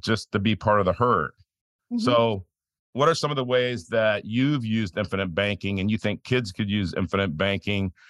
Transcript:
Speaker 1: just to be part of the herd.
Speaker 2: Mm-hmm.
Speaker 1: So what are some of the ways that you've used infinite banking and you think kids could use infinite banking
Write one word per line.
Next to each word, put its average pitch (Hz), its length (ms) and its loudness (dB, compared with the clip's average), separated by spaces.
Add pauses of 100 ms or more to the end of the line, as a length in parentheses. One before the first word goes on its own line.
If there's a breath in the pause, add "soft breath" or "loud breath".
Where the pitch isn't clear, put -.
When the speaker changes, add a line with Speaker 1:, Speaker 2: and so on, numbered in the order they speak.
Speaker 1:
just - 320 -2
to 107 60 0
be 104 160 2
part 104 260 2
of 92 60 2
the 90 60 4
herd. 110 400 0 (600)
Speaker 2:
Mm-hmm. 240 60 -4
Speaker 1:
So 117 460 2 (480)
what 139 160 2
are 165 60 4
some 151 160 -2
of 147 60 -2
the 131 80 -2
ways 123 440 0
that 110 380 0
you've 127 400 0
used 110 320 -2
infinite 98 360 -4
banking 101 460 -2
and 98 100 0
you 107 80 0
think 104 260 -4
kids 123 280 -2
could 107 180 -4
use 101 240 -2
infinite 95 420 -2
banking 98 540 0 (200 soft breath)